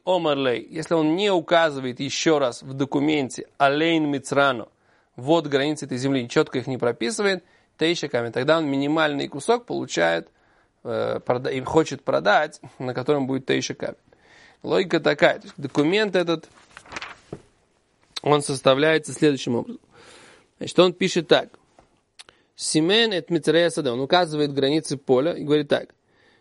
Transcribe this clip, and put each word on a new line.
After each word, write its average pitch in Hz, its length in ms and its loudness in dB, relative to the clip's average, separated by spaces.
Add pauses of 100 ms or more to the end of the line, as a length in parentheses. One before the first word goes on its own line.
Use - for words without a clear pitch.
омарлей», 147 640 -2
если 160 240 -6
он 160 240 2
не 208 120 0
указывает 151 720 0
еще 143 400 0
раз 120 220 -2
в 135 120 -14
документе 139 720 -2 (100)
алейн 151 520 2
мицрана, 135 600 0 (480)
вот 160 300 2
границы 143 380 -2
этой 131 120 -6
земли, 127 320 -2
четко 147 300 0
их 117 80 -8
не 131 100 -6
прописывает, 196 640 -2 (340)
тейша 165 300 -2
камин, 117 240 -4
тогда 143 260 2
он 156 100 0
минимальный 143 600 0
кусок 226 380 -2
получает, 165 640 -2 (560)
э, 117 340 -4
прода-, 131 320 -4
и 131 80 -4
хочет 143 460 -2
продать, 156 560 0 (180)
на 127 140 -6
котором 131 340 0
будет 135 180 -6
тейша 135 280 -2
камин. - 240 -10 (640)
Логика 170 400 0
такая, 147 380 2
то - 80 -20
есть - 100 -20
документ 170 580 0
этот, 170 320 -2 (1700)
он 147 200 2
составляется 143 680 0
следующим 135 440 0
образом. - 260 -6 (760)
Значит, - 220 -4
он 180 140 4
пишет 180 340 -2
так. - 320 2 (960)
Симен 202 560 2
эт 175 180 -4
мицрея 165 400 2
сада. 147 220 -2
Он 120 80 -2
указывает 151 540 2
границы 139 420 0
поля 135 380 2
и 160 100 -10
говорит 147 240 2
так. - 260 -2 (480)